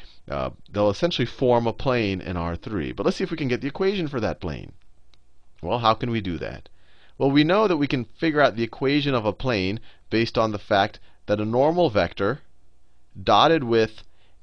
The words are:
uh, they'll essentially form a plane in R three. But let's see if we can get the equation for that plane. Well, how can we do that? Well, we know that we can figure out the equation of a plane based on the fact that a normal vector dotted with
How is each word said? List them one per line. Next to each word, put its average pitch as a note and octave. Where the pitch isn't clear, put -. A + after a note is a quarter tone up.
uh, C2+
they'll G#2
essentially C3+
form A#2+
a A2
plane A2
in F2+
R E2+
three. E2+
But -
let's F#3
see F#3+
if F3
we E3
can D3+
get A#2+
the C3+
equation F#3+
for C#3
that F2+
plane. A#1+
Well, G2+
how A2+
can A#2
we A2+
do F2
that? -
Well, C3+
we D3
know G3+
that F3+
we C#3+
can B2
figure D3+
out B2+
the A2+
equation C#3
of A2+
a G#2
plane G#2
based A2+
on A2
the G2+
fact G2+
that G#2
a G#2
normal D3
vector G2+
dotted B2+
with A2+